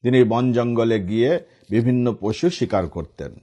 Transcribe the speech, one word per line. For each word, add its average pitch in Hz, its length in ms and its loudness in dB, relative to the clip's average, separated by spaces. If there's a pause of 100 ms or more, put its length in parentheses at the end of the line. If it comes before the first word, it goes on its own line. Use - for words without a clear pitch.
তিনি 123 220 4
বন 120 300 0
জঙ্গলে 117 520 0
গিয়ে 117 340 0 (300)
বিভিন্ন 120 500 0
পশু 110 300 -2
শিকার 98 400 -2
করতেন। 76 540 -12